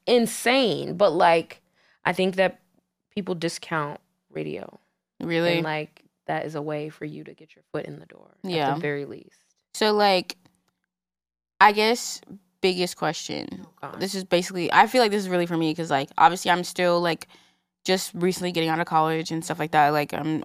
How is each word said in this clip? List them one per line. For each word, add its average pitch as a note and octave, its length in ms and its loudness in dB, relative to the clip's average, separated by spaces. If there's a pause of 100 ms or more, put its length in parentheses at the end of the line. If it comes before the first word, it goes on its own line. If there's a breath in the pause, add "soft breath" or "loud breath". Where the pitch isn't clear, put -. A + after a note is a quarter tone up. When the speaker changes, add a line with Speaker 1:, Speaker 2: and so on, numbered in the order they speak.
Speaker 1:
insane. A3+ 880 2
But, F#3 160 4
like, E3+ 500 2 (440)
I F3+ 80 0
think F#3 220 0
that F#3 240 2 (540)
people F#3 220 -4
discount D#3+ 640 -6 (320)
radio. D3+ 480 -10 (420)
Speaker 2:
Really? E3+ 340 0
Speaker 1:
And, E3+ 80 -2
like, D#3 380 -6 (260)
that D#3 180 -4
is D#3 100 -10
a D3 60 -6
way D3+ 280 -6
for - 160 -14
you D3+ 180 -14
to D3 100 -20
get D#3 220 -20
your - 160 -20
foot D3+ 140 -8
in D3+ 140 -14
the D#3 60 -20
door, - 260 -20 (120)
at G3 60 -10
Speaker 2:
Yeah. D3 240 0
Speaker 1:
the D3+ 80 -4
very C#3+ 240 -4
least. - 340 -18 (340)
Speaker 2:
So, G#3+ 200 0
like, G3+ 420 2 (1300)
I G#3 100 8
guess G#3+ 480 -2 (420)
biggest F3+ 360 0
question. - 680 -6
Speaker 1:
Oh, - 40 -20 (120)
God. - 200 -14
Speaker 2:
This F#3+ 140 -4
is F#3+ 100 -6
basically, F3 480 -2
I G3+ 140 8
feel B3+ 140 4
like G#3+ 100 4
this G#3 100 0
is F#3+ 80 -6
really F3 160 2
for E3+ 120 -4
me D#3+ 180 0
'cause, E3 160 -6
like, C#3 260 0
obviously F3 340 4
I'm F3 120 2
still, F3 360 0
like, E3+ 280 -2 (580 soft breath)
just F#3 300 0
recently F3+ 360 -2
getting E3 180 0
out D#3+ 100 0
of E3+ 80 -2
college D#3+ 440 0
and D#3+ 140 -4
stuff E3 140 -6
like D#3 120 -2
that. D3 180 6
Like, D3 240 0
I'm D#3 320 -4